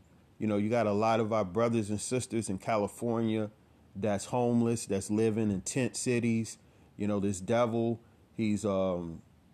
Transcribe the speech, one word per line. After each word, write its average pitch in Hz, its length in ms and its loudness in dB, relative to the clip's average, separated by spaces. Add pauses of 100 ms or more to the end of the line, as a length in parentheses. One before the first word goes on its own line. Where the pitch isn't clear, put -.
(380)
You 110 100 -2
know, 104 100 2
you 104 120 0
got 117 160 2
a 104 60 2
lot 113 300 2
of 107 100 0
our 107 140 2
brothers 113 440 0
and 104 100 -2
sisters 117 500 -4
in 95 80 -2
California 110 960 -2 (440)
that's 101 300 -2
homeless, 117 600 2
that's 98 240 -2
living 107 400 2
in 95 120 0
tent 123 340 -2
cities. 113 640 0 (400)
You 104 100 -2
know, 104 140 0
this 98 180 -2
devil, 117 640 0 (340)
he's, 107 300 0
um, 92 560 0 (320)